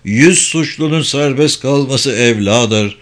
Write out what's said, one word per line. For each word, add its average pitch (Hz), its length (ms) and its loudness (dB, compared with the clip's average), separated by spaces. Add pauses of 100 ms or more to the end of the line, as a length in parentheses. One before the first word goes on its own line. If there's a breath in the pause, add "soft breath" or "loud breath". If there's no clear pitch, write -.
yüz 135 360 4
suçlunun 156 600 -2
serbest 143 600 -2
kalması 135 500 -2
evladır. 107 920 0